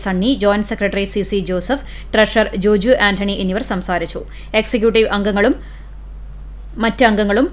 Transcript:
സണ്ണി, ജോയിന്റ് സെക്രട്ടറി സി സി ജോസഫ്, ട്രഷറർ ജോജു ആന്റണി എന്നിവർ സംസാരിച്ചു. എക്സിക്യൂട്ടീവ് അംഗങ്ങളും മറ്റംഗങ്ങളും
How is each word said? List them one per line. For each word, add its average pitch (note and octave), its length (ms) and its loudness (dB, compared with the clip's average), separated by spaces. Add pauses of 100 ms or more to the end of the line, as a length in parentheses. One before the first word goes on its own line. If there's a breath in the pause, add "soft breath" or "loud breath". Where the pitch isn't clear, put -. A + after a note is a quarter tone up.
സണ്ണി, F#3+ 260 0 (120)
ജോയിന്റ് G#3 280 2
സെക്രട്ടറി G3 420 -2
സി G3+ 180 0
സി G3+ 80 0 (120)
ജോസഫ്, F3+ 340 -2 (300 loud breath)
ട്രഷറർ G#3+ 340 4 (160)
ജോജു G#3 300 4 (140)
ആന്റണി G3+ 340 -2
എന്നിവർ F#3+ 280 -2
സംസാരിച്ചു. F3+ 520 -4 (380 loud breath)
എക്സിക്യൂട്ടീവ് A3 480 2 (100)
അംഗങ്ങളും G#3 360 2 (1300 loud breath)
മറ്റംഗങ്ങളും A3 680 4